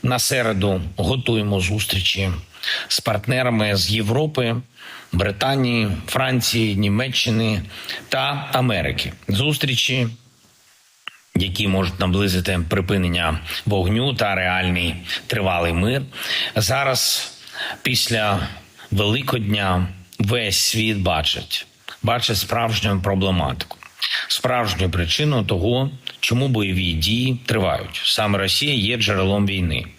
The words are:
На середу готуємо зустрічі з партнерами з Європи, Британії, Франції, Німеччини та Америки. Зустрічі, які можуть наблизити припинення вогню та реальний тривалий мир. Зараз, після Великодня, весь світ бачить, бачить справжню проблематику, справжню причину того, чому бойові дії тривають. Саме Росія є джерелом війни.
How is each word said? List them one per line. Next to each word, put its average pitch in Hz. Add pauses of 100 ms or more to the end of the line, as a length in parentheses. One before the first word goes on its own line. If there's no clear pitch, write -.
На 123
середу 104 (160)
готуємо 107
зустрічі 95 (580)
з -
партнерами 113
з 90
Європи, 117 (560)
Британії, 117 (160)
Франції, 120
Німеччини 110 (480)
та 143
Америки. 82 (140)
Зустрічі, 131 (1300)
які 95
можуть 95
наблизити 95 (100)
припинення 87 (260)
вогню 104
та 104
реальний 90 (320)
тривалий 90
мир. 110 (540)
Зараз, 127 (480)
після 107 (440)
Великодня, 104 (320)
весь 107
світ 110
бачить, - (360)
бачить 117
справжню 107
проблематику, 92 (500)
справжню 104
причину 104
того, 117 (280)
чому 127
бойові 95
дії 117
тривають. 92
Саме 104
Росія 98
є 117
джерелом 101
війни. 90 (140)